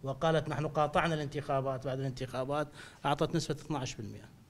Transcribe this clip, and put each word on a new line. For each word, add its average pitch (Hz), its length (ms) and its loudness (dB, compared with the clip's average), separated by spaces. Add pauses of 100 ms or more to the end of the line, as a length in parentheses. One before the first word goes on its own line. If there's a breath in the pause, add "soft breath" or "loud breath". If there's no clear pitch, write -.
وقالت: 151 460 2
"نحن 147 180 0
قاطعنا 156 480 2
الانتخابات"، 135 720 -2
بعد 131 140 -2
الانتخابات 135 680 -2 (360 loud breath)
أعطت 147 320 4
نسبة 147 180 0
اثناعش 135 400 -4
بالمئة. 104 440 -10 (120)